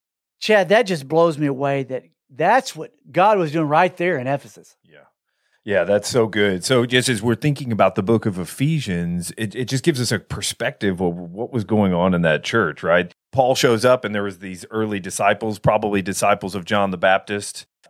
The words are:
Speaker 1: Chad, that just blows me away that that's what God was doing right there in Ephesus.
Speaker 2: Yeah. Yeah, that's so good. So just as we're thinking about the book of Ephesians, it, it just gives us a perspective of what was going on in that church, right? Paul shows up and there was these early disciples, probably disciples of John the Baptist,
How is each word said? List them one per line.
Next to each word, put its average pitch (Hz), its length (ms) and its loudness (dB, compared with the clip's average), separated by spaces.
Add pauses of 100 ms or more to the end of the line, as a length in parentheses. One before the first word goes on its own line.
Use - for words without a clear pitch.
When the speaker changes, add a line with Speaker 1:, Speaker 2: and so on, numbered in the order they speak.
(400)
Speaker 1:
Chad, 196 300 2
that 220 180 4
just 151 200 -4
blows 160 300 2
me 147 100 -2
away 139 360 -2
that 127 200 -8 (260)
that's 190 460 0
what 160 180 -14 (180)
God 196 260 4
was 160 140 0
doing 156 160 0
right 175 280 2
there 175 220 -2
in 123 100 -6
Ephesus. 135 560 -8
Speaker 2:
Yeah. 76 160 -20 (640)
Yeah, 98 200 2
that's 101 260 0
so 113 180 2
good. 101 360 0
So 123 220 2
just 123 240 2
as 110 140 -2
we're 117 120 2
thinking 139 360 -2
about 98 240 4
the 104 80 -2
book 107 240 2
of 92 100 -4
Ephesians, 87 1000 -4
it, 104 180 -8
it 123 100 -6
just 131 180 -4
gives 156 160 0
us 120 120 -2
a 107 80 -2
perspective 104 840 -6
of 87 140 -2
what 90 360 -12
was 113 120 -2
going 104 300 2
on 90 200 2
in 85 80 2
that 78 220 2
church, 92 400 -2
right? 87 280 2 (200)
Paul 127 240 0
shows 117 280 2
up 123 220 4
and 104 80 -4
there 104 100 -2
was 95 160 -8
these 92 300 -14
early 107 300 -4
disciples, 104 580 0
probably 107 460 0
disciples 101 520 -2
of 90 100 -8
John 101 260 0
the 92 60 -6
Baptist, 98 680 0 (240)